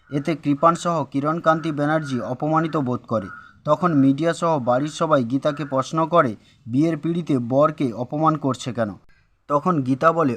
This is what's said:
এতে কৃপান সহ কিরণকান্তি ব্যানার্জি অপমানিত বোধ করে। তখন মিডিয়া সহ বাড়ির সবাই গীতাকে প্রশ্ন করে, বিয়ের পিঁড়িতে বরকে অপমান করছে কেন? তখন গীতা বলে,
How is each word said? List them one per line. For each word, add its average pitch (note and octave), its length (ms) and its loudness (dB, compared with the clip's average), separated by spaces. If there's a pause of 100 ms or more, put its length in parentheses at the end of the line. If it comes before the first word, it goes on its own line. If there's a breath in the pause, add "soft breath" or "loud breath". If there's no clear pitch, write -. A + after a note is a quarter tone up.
(100)
এতে D3 260 -2
কৃপান D3 380 2
সহ E3 300 -2
কিরণকান্তি D#3+ 680 -2
ব্যানার্জি D3 480 -2
অপমানিত D#3 560 -2
বোধ B2 240 -2
করে। G#2+ 260 -4 (380 loud breath)
তখন D#3 300 2
মিডিয়া C#3 400 4
সহ E3 240 0
বাড়ির B2+ 300 0
সবাই D3+ 360 0
গীতাকে C#3+ 400 -2
প্রশ্ন C#3 420 -2
করে, D3+ 300 2 (300 soft breath)
বিয়ের D3+ 320 2
পিঁড়িতে D#3+ 400 -2
বরকে C3+ 540 2
অপমান D3+ 440 0
করছে C3 360 -4
কেন? G#2+ 180 -2 (580)
তখন D3 340 0
গীতা C3+ 300 2
বলে, D3 240 0